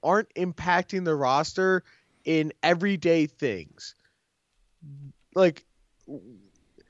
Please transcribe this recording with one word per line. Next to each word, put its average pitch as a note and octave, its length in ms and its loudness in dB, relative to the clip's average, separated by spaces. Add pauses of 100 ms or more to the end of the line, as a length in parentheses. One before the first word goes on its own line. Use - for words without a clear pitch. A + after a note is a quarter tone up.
aren't G3 320 2
impacting F3+ 680 -2
the D#3+ 100 0
roster D#3+ 720 0 (400)
in D#3 280 0 (100)
everyday E3+ 640 2
things. - 680 -8 (1400)
Like, F3+ 300 2 (420)
w-, A#2 160 -16 (680)